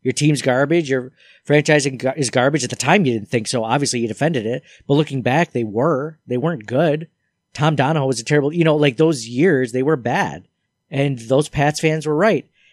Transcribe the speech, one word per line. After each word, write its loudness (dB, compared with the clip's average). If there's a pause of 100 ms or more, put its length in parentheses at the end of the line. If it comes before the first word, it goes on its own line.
Your -2
team's 2
garbage. 0
Your -4 (320)
franchise 2
is -2
gar-, -4
is -2
garbage. 2
At -6
the -6
time, 2
you 2
didn't -6
think -2
so. -4
Obviously, -2
you -2
defended -2
it. -6 (240)
But 2
looking 0
back, 0
they -2
were. -2
They -4
weren't -4
good. -2 (420)
Tom 0
Donahoe 0
was 0
a -12
terrible, 0
you 0
know, 4
like, 2
those 2
years, 2
they 0
were 2
bad. -4 (420)
And -2
those 0
Pats 0
fans 0
were 0
right. 0 (240)